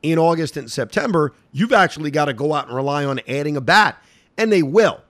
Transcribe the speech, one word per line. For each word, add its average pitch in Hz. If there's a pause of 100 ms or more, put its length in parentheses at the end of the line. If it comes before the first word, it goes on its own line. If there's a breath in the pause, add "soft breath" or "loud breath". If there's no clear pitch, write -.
in 160
August 165
and 120
September. 151 (180 soft breath)
You've 233
actually 165
gotta 147
go 143
out 135
and 120
rely 143
on 135
adding 143
a -
bat, 165 (360 soft breath)
and 220
they 190
will. 160